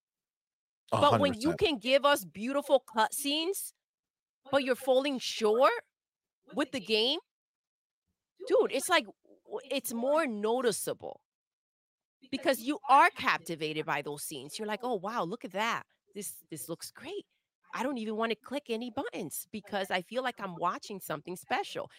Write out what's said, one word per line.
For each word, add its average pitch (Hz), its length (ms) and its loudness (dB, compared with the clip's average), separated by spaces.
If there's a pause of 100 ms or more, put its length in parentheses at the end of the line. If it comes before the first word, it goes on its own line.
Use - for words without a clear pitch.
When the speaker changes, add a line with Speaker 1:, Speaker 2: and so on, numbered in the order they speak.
(920)
Speaker 1:
A - 80 4
Speaker 2:
But 285 80 8
Speaker 1:
hundred - 120 6
Speaker 2:
when 285 120 4
you 226 180 -2
Speaker 1:
percent. - 80 -6
Speaker 2:
can 339 200 2
give 262 260 4
us 285 180 4
beautiful 262 640 0
cutscenes, 302 880 -2 (760)
but 277 140 2
you're 254 120 0
falling 269 440 2
short 233 540 4 (800)
with 277 160 0
the 269 80 -4
game, 220 400 2 (1300)
dude, 349 240 6
it's 269 160 -2
like, 330 180 4 (400)
w-, - 140 -8 (100)
it's 262 240 -4
more 277 320 2
noticeable 214 920 -2 (1120)
because 269 300 0
you 262 180 -4 (100)
are 302 200 10
captivated 156 760 -2
by 147 160 0
those 147 220 -10
scenes. 147 340 -12
You're 220 100 -8
like, 208 140 -4
"Oh, 247 140 -2
wow, 202 300 -4
look 185 180 -8
at 208 80 -14
that. 202 320 -4 (320)
This, 202 200 -10 (140)
this 156 200 -12
looks - 220 -10
great. 359 340 -12 (500)
I 196 80 -4
don't 269 140 -4
even 220 180 -6
wanna 226 200 -2
click - 340 -8
any 233 220 -6
buttons 262 600 -8
because 254 400 -6
I 190 120 0
feel 254 200 -6
like 247 160 -4
I'm 190 160 -8
watching 185 460 -4
something 160 340 -8
special." - 640 -6